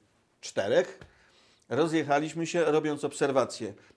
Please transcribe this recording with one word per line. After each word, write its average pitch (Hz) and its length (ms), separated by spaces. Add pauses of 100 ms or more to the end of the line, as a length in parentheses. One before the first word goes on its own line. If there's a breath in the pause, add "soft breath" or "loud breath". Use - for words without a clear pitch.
(400)
czterech. 120 600 (680 soft breath)
Rozjechaliśmy 151 800
się, 170 180
robiąc 151 400
obserwacje 131 720 (220 soft breath)